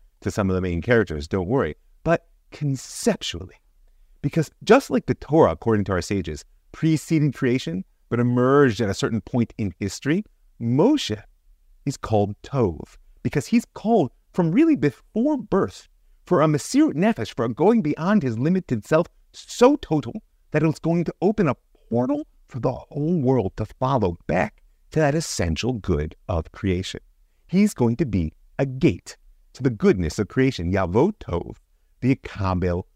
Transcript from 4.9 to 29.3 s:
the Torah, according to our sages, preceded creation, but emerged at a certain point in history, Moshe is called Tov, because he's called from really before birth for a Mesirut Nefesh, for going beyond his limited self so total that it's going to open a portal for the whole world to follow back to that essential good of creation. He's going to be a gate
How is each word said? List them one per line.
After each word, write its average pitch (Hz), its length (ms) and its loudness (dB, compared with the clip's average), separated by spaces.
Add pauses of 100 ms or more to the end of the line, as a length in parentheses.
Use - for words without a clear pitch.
the 127 100 -2
Torah, 135 360 4
according 104 320 0
to 98 80 -4
our 90 100 0
sages, 85 440 -6 (260)
preceded 156 640 0
creation, 143 480 -2 (240)
but 120 140 -2
emerged 123 580 4
at 113 80 0
a 98 60 0
certain 113 260 -4
point 117 380 -4
in 101 220 -4
history, 143 440 -4 (380)
Moshe 131 600 0 (640)
is 139 120 -6
called 104 440 -2
Tov, 104 540 -4 (260)
because - 260 -4
he's 233 260 2
called 202 380 0 (200)
from 165 220 0
really 302 240 4
before 214 580 -2
birth 196 540 -2 (360)
for 180 160 2
a 160 60 6
Mesirut 247 480 2
Nefesh, 170 400 0
for 117 140 -2
going 190 320 2
beyond 165 420 0
his 113 160 -2
limited 151 460 -2
self 160 220 2 (260)
so - 420 4
total 156 480 -4 (280)
that 151 120 2
it's 160 160 0
going 170 240 0
to - 180 -6
open 190 280 2
a 117 80 -2 (320)
portal 254 360 0 (220)
for 120 140 -12
the 131 100 0
whole 156 480 -4
world 123 380 2
to 110 80 -4
follow 110 520 -2 (100)
back - 360 -2 (280)
to - 80 -2
that 147 160 2
essential 107 580 -4
good 82 420 -4 (140)
of 82 240 -4
creation. 92 480 -4 (500)
He's 202 220 2
going 120 240 0
to 170 80 0
be 95 260 -2 (280)
a 135 60 0
gate 131 520 -2 (340)